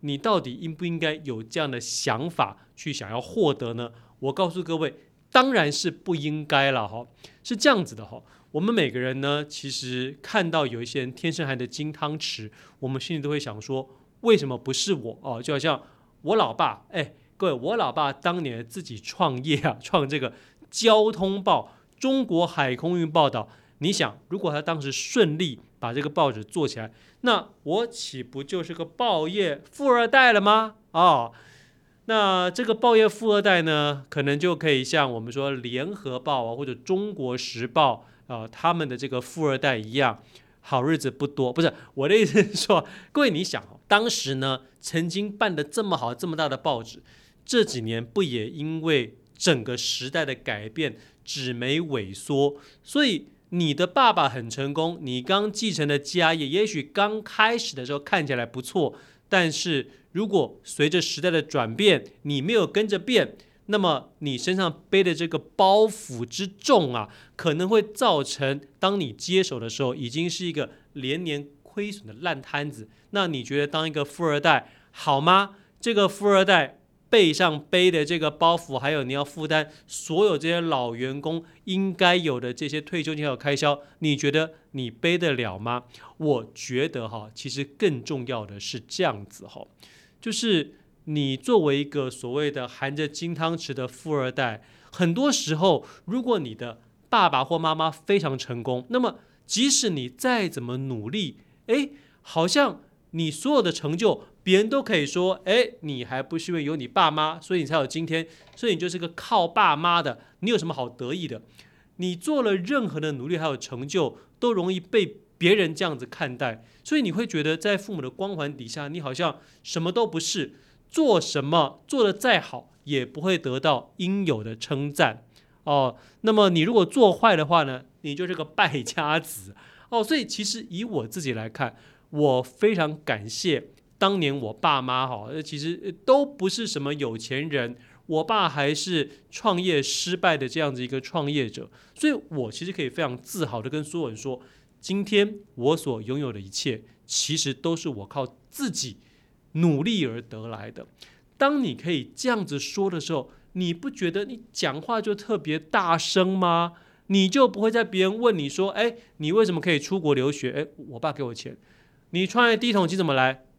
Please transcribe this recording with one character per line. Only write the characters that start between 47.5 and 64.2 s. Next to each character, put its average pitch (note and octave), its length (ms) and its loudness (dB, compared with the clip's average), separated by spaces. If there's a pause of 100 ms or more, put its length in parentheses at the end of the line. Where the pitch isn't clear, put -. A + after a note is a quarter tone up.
几 C3 200 -2
年 A2+ 200 -4
不 D3+ 200 -2
也 A#2+ 260 -2
因 D#3+ 320 -6
为 C#3+ 380 0 (180)
整 C#3 260 2
个 B2 140 -6
时 B2+ 320 -6
代 D#3+ 160 -2
的 C3+ 100 -6
改 A2 320 -8
变， A#2 300 -4 (260)
纸 B2+ 300 -6
媒 B2+ 260 0
萎 B2 360 -4
缩， C#3+ 420 0 (260)
所 D4 220 0
以 G3+ 220 0 (240)
你 E3+ 220 0
的 F3 140 0
爸 A#3 260 4
爸 D#3 160 2
很 A#2 220 -6
成 C#3 220 -4
功， D#3+ 280 -2
你 B2+ 220 -4
刚 G3+ 280 0
继 G#3 220 -4
承 D3 160 -2
的 C#3+ 100 2
家 E3 360 2
业， D3+ 120 -4
也 F#3 180 0
许 G#3 180 -4
刚 G#3 400 -2
开 A3 360 2
始 A#3 160 -6
的 C3 120 -8
时 C#3+ 60 -6
候 C#3+ 60 -2
看 D#3 280 0
起 C3+ 80 0
来 A#2+ 100 -2
不 A#2+ 160 -10
错， C#3+ 380 -2 (300)
但 F3 220 4
是 D3 380 -2 (220)
如 G#3 160 -2
果 F3 380 0
随 D3+ 260 0
着 F3 100 2
时 E3 200 -4
代 F3 100 2
的 E3 100 2
转 B2+ 360 -2
变， F#3+ 280 4 (180)
你 C#3+ 200 -2
没 F#3 100 -2
有 G3+ 140 4
跟 G#3 220 -2
着 G3 100 -2
变， G3+ 380 0 (300)
那 G#3 120 0
么 D#3+ 400 0
你 C#3 180 -4